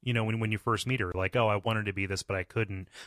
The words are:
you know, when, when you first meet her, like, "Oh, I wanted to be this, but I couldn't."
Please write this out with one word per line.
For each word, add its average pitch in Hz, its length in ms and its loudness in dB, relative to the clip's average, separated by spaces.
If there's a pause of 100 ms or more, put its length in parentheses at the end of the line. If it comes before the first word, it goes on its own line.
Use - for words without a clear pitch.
you 123 120 0
know, 110 100 2
when, 110 160 0
when 110 120 0
you 107 60 -2
first 113 280 0
meet 127 140 0
her, 90 140 -2
like, 92 220 0
"Oh, 117 120 6
I 104 80 4
wanted 107 300 0
to 98 60 -2
be 98 140 -2
this, 95 160 -2
but 98 140 -4
I 92 60 -2
couldn't." 95 460 -4 (180)